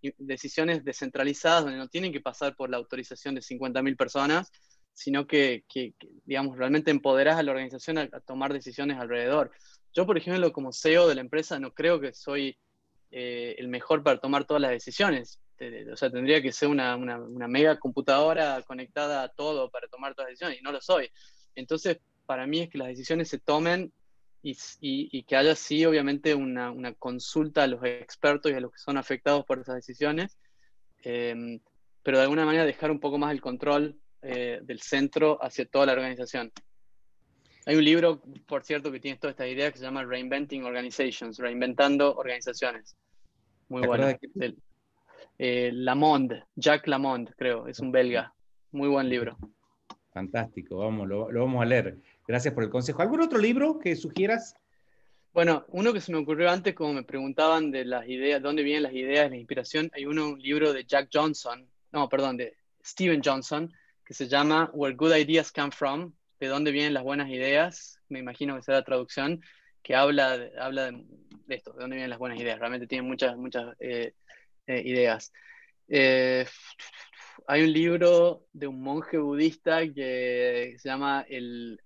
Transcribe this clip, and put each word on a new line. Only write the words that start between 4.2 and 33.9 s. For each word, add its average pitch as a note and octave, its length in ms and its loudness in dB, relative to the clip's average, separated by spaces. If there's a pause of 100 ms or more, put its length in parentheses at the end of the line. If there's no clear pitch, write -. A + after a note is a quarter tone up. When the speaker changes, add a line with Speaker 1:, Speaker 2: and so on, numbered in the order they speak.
Speaker 1:
sino C#3+ 320 -2
que, C3+ 420 2
que, B2+ 300 -8
que, - 100 -20 (160)
digamos, C3+ 320 -2
realmente D3 360 2
empoderás C#3 460 4
a D#3+ 40 2
la C#3 80 0
organización C3 480 -4
a, D3+ 40 -2 (100)
a - 80 -14
tomar C3+ 320 -4
decisiones C#3 460 -6
alrededor. B2 520 0 (420)
Yo, F3+ 140 2
por G3 100 2
ejemplo, F3 360 2
como C3+ 180 -8
C D#3 220 2
E E3+ 80 8
O E3+ 80 8
de C#3+ 80 4
la C3 60 -4
empresa, D3+ 360 -4
no C3+ 140 -8
creo E3 260 2
que C3+ 140 -6
soy, C#3 440 -6 (540)
eh, A#2+ 480 -8
el B2+ 80 -10
mejor B2 380 0
para C#3 160 4
tomar C#3 240 0
todas D3 160 2
las C3+ 100 2
decisiones. B2+ 720 -2 (160)
Te-, A2+ 340 -12
o A2+ 60 -12
sea, B2+ 160 0
tendría C3 280 4
que C3+ 120 -2
ser D3 160 0
una, C3 260 2
una, B2 240 -6
una A#2+ 300 -10
mega D3+ 320 4
computadora C#3 840 2
conectada C3+ 600 -6
a B2+ 40 -10
todo D3 400 -4
para A#2+ 200 -10
tomar C3+ 260 -12
todas C3 140 -8
las B2+ 60 -14
decisiones, C3+ 260 -8
y - 20 -20
no C#3 80 -8
lo C#3 100 -6
soy. E3+ 300 2 (460)
Entonces, D#3+ 420 -2 (260)
para C3 220 -4
mí D#3 140 -2
es E3+ 100 -6
que D3 80 -10
las C3 80 -6
decisiones C3+ 420 -4
se C3+ 100 -6
tomen E3 540 0 (500)
y C#3+ 100 -8
s-, - 280 -16
y, C#3 360 -4
y B2 60 -6
que - 140 0
haya, D3+ 180 6
sí, D3+ 300 0
obviamente, D3 500 4
una, B2+ 380 -4
una B2 220 -10
consulta D3+ 680 -2
a C#3 60 4
los B2 160 -4
expertos C#3+ 680 0
y C#3 40 0
a B2+ 60 -4
los B2 120 -8
que - 60 -20
son C#3 180 -4
afectados C#3 480 0
por C3 160 -2
esas B2+ 160 -8
decisiones, D3 640 -4 (640)
em, A#2+ 580 -6 (420)
pero C3+ 160 4
de C3 60 8
alguna D3+ 200 2
manera D#3+ 200 4
dejar D3+ 260 0
un D3 100 0
poco C#3+ 180 -2
más D3 140 0
el C3+ 80 -4
control C#3+ 560 0 (260)